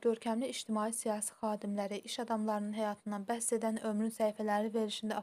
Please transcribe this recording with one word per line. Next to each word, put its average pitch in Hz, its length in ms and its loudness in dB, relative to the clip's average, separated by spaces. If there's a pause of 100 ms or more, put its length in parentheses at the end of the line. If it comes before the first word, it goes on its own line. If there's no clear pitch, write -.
görkəmli 226 480 2
ictimai 220 400 0
siyasi 214 480 -2
xadimləri, 202 640 -2
iş - 140 -6
adamlarının 214 580 0
həyatından 208 480 -2
bəhs 233 320 0
edən 226 240 2
Ömrün 220 320 2
səhifələri 214 640 2
verilişində 214 460 0